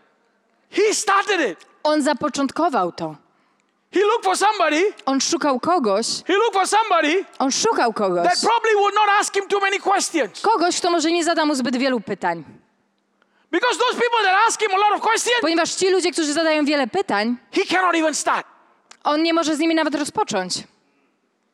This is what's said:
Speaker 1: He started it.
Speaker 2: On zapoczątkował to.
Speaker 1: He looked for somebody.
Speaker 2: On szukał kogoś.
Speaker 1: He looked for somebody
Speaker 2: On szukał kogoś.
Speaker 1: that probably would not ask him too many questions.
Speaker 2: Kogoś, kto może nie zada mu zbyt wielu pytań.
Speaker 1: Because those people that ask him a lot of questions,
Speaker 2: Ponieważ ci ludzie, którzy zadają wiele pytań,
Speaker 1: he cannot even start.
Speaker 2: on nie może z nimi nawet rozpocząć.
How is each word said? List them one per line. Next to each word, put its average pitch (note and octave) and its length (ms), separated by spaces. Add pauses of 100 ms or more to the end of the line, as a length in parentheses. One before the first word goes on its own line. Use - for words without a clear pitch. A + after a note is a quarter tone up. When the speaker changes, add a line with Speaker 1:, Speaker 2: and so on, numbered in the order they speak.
(720)
Speaker 1:
He G4 240
started G4 460 (120)
it. - 140 (160)
Speaker 2:
On D4+ 200
zapoczątkował C#4 880
to. D#3 240 (800)
Speaker 1:
He F4 60
looked A4+ 240
for F#4 120
somebody. F#4 560 (140)
Speaker 2:
On C4+ 140
szukał C#4+ 400
kogoś. A#3 460 (200)
Speaker 1:
He D#4+ 80
looked A4 200
for F#4 140
somebody F#4 560 (140)
Speaker 2:
On C4 140
szukał C#4+ 400
kogoś. F3+ 360
Speaker 1:
that F4+ 120
probably A4+ 340
would G4+ 200
not G#4 140 (120)
ask - 140
him G4 140
too G4+ 120
many G4 200
questions. E4 600
Speaker 2:
Kogoś, F4 360
kto F4 140
może E4 220
nie E4+ 120
zada D#4+ 200
mu D4+ 100
zbyt C4 220
wielu B3+ 240
pytań. F3 440 (1080)
Speaker 1:
Because F#4 280
those A#4+ 220
people A#4 240
that F#4 120 (120)
ask - 140
him G#4+ 120
a - 20
lot G#4 160
of E4+ 80
questions, A4+ 400
Speaker 2:
Ponieważ E4 340
ci F#4+ 160
ludzie, F4+ 220
którzy D4 200
zadają D#4 320
wiele C#4 220
pytań, A#3 500 (160)
Speaker 1:
he F#4 120 (120)
cannot F4+ 180
even D#4 200
start. A#3+ 320 (580)
Speaker 2:
on D4+ 180
nie E4 120
może D#4+ 220
z - 20
nimi E4 160
nawet D#4 200
rozpocząć. G#3+ 600 (1000)